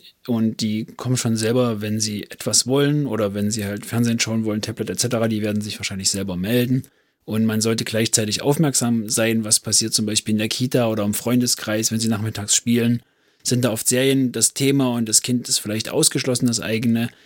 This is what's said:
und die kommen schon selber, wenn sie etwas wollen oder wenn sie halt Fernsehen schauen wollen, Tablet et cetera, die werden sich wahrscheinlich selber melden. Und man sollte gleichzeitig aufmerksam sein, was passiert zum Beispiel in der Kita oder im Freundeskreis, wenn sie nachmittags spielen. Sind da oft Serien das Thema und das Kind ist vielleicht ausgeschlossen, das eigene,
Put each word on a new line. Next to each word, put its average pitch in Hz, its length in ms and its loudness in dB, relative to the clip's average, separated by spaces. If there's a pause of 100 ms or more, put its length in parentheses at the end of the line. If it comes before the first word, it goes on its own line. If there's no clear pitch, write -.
(260)
und 113 340 0
die 107 240 -2
kommen - 320 -2
schon 113 200 0
selber, 113 440 0
wenn 107 200 -2
sie 107 240 -4
etwas - 420 -2
wollen 143 400 2
oder 107 280 0
wenn 104 180 0
sie 107 120 -2
halt 101 220 -6
Fernsehen 117 320 2
schauen 113 260 0
wollen, 107 180 -2
Tablet 110 280 -6
et 95 80 -6
cetera, 117 300 0
die 107 140 0
werden 107 200 0
sich 104 160 -8
wahrscheinlich 98 320 -4
selber 98 260 -4
melden. 123 460 2 (420)
Und 110 200 0
man 110 160 2
sollte 113 240 0
gleichzeitig 110 580 -2
aufmerksam 127 680 0
sein, 113 360 0
was 107 160 0
passiert 110 340 0
zum 110 120 0
Beispiel 107 260 -2
in 107 60 2
der 107 100 0
Kita 127 400 0
oder 107 160 -2
im 104 100 0
Freundeskreis, 117 760 0
wenn 110 80 -2
sie 113 80 0
nachmittags 107 480 0
spielen. 117 460 2 (420)
Sind 123 200 2
da 120 60 4
oft 110 160 -2
Serien 131 460 2
das 113 220 0
Thema 135 400 2
und 117 140 -2
das 107 140 2
Kind 123 260 -2
ist - 120 0
vielleicht 107 300 -4
ausgeschlossen, 131 560 0
das 117 140 0
eigene, 113 480 0 (180)